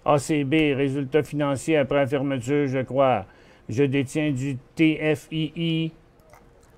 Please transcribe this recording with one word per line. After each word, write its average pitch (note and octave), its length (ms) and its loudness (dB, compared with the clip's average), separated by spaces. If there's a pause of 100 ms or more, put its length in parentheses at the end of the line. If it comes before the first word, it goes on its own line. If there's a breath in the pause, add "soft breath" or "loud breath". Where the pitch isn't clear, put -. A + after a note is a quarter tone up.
A D3 140 4
C D3 260 -2
B, D3 320 2
résultats C#3 480 0
financiers C#3+ 520 -2
après C#3+ 200 2
la C#3+ 100 2
fermeture, C#3 600 -2
je C3 100 -2
crois. B2 480 2 (420 soft breath)
Je A2+ 140 0
détiens C#3+ 480 0
du C3+ 260 -4 (200)
T D#3 380 2
F D3 180 -12
I D#3 240 -4
I. D#3+ 360 -2 (840)